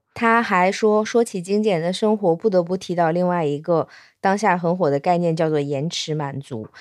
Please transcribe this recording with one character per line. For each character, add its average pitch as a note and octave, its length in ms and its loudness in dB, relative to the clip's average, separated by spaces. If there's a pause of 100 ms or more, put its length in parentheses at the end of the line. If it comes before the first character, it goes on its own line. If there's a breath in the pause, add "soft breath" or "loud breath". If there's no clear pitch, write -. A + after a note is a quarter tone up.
(140)
他 A3+ 280 2
还 G3 300 2
说， G#3+ 320 2
说 A3+ 180 2
起 G#3 200 -4
精 G3+ 200 0
简 F#3+ 200 0
的 F3 100 -2
生 G#3+ 260 0
活， G3+ 160 2
不 A3 160 0
得 F3+ 140 4
不 F3+ 140 -4
提 F#3 180 -6
到 E3+ 160 2
另 F3+ 160 0
外 F3 160 0
一 C#3+ 160 -2
个 D#3+ 260 0 (360 loud breath)
当 G3 160 2
下 G3+ 200 2
很 F3 200 0
火 E3+ 120 2
的 C#3+ 80 2
概 F3 200 0
念， E3+ 180 0
叫 D#3+ 140 0
做 D3+ 100 0
延 C#3+ 300 -2
迟 - 260 -6
满 C#3+ 240 -6
足。 A2 300 -12 (120)